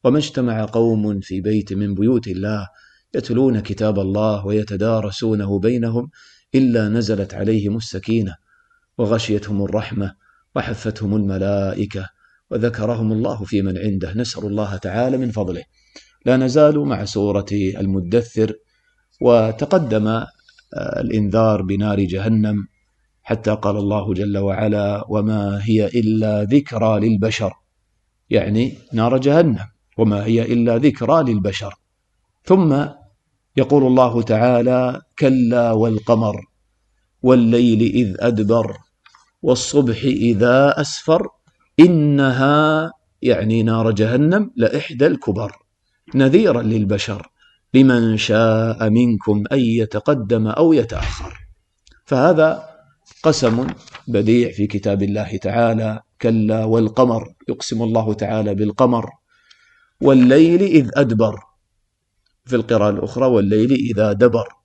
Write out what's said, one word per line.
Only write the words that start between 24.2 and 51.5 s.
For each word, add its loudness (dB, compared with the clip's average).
وعلا: -2
"وما -2
هي 0
إلا 0
ذكرى 0
للبشر"، -2
يعني -2
نار 0
جهنم، 2
"وما 0
هي 0
إلا 0
ذكرى 2
للبشر". -4
ثم 2
يقول 4
الله 4
تعالى: 0
"كلا 2
والقمر 0
والليل 4
إذ 0
أدبر 0
والصبح 0
إذا 2
أسفر -2
إنها"، 4
يعني 2
نار 2
جهنم، 2
"لإحدى 0
الكبر"، -2
نذيرا 4
للبشر، -2
"لمن 4
شاء 0
منكم 2
أن 0
يتقدم 0
أو 4
يتأخر". -4